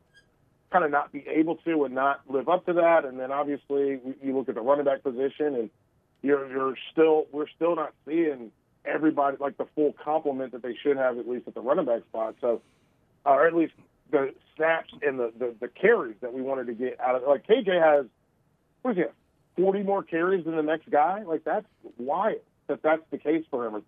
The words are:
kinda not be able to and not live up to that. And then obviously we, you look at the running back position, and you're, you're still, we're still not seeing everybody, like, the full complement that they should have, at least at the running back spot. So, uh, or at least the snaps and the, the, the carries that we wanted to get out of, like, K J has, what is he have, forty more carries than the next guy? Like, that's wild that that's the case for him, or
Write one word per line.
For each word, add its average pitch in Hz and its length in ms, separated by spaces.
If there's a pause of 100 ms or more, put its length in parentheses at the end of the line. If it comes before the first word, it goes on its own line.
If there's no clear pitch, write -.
(720)
kinda 175 160
not 143 240
be 139 160
able 160 280
to 160 280
and 127 100
not 135 340
live 131 200
up 175 180
to 180 80
that. 170 300
And 131 160
then 127 100
obviously 139 640
we, 131 260
you 135 140
look 127 120
at 117 80
the 117 40
running 143 240
back 139 180
position, 135 520
and 113 160 (520)
you're, 139 280
you're 135 240 (160)
still, 156 420
we're 147 160
still 165 280
not 147 160 (140)
seeing 143 440 (360)
everybody, 143 540
like, 139 160
the 131 180
full 147 200
complement 143 580
that 123 100
they 120 120
should 143 220
have, 127 220
at 110 100
least 120 200
at 107 60
the 113 60
running 139 260
back 117 160
spot. 110 380
So, 120 200 (640)
uh, 143 60
or 139 160
at 165 80
least 165 180 (380)
the 139 240 (220)
snaps 160 360 (100)
and 135 160
the, 117 200
the, 120 220
the 123 80
carries 175 520
that 120 140
we 131 80
wanted 131 240
to 117 80
get 127 260
out 127 160
of, 123 100
like, 143 200
K 233 160
J 185 160
has, 147 260 (800)
what 254 100
is 185 60
he 165 40
have, - 100 (440)
forty 196 260
more 196 200
carries 170 420
than 165 120
the 156 60
next 156 280
guy? 170 340
Like, 160 200
that's 202 220 (320)
wild 160 420 (260)
that 143 160
that's 160 280
the 135 80
case 156 320
for 120 160
him, 107 80
or 104 140